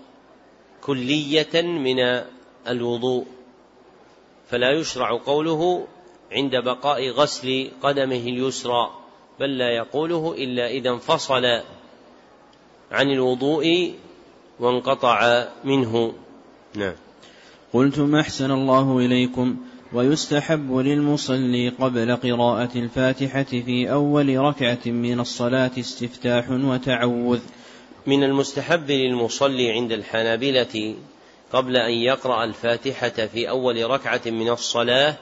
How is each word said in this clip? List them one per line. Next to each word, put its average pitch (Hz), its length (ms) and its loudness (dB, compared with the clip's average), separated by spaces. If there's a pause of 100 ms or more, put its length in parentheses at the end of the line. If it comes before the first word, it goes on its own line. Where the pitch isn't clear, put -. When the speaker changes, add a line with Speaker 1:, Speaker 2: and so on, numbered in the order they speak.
(800)
Speaker 1:
كلية 147 800 0
من 131 640 0 (440)
الوضوء. 120 580 -2 (1200)
فلا 123 220 2
يشرع 123 540 -2
قوله 156 640 0 (440)
عند 127 240 -2
بقاء 127 540 0
غسل 131 600 -2 (100)
قدمه 139 340 0
اليسرى، 123 760 -2 (480)
بل 135 180 -2
لا 123 120 0
يقوله 156 680 -2
إلا 123 300 -2
إذا 123 220 -2
انفصل 127 560 0 (1500)
عن 135 200 2
الوضوء 143 840 0 (680)
وانقطع 120 880 2 (160)
منه. 117 500 0 (600)
نعم. 98 180 -4 (800)
Speaker 2:
قلت: 139 260 4
"ما 147 220 2
أحسن 135 300 -2
الله 135 460 4
إليكم، 123 600 2 (360)
ويستحب 143 840 0
للمصلي 131 920 0
قبل 123 460 0
قراءة 120 600 2
الفاتحة 131 680 -2
في 123 480 -2
أول 143 460 2
ركعة 131 480 2
من 120 340 -2
الصلاة 123 600 0
استفتاح 120 680 -2
وتعوذ". 123 880 0 (680)
Speaker 1:
من 139 180 4
المستحب 139 680 0
للمصلي 127 800 0
عند 113 200 -2
الحنابلة 113 1040 -2 (580)
قبل 127 240 2
أن 117 140 2
يقرأ 120 520 0
الفاتحة 117 680 -4
في 110 400 -4
أول 120 400 0
ركعة 123 360 -2
من 113 240 -2
الصلاة 123 720 2